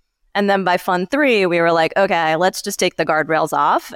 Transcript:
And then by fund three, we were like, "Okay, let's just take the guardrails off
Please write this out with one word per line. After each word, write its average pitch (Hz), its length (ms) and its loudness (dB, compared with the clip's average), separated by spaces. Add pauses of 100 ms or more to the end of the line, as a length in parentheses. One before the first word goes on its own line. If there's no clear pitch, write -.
(340)
And 202 160 0
then 196 140 0
by 180 140 0
fund 180 320 -2
three, 254 360 2
we 170 160 0
were 170 100 2
like, 165 240 2
"Okay, 165 400 0
let's 185 260 0
just - 180 -8
take 185 180 -2
the 165 80 -2
guardrails 156 480 0
off 160 420 0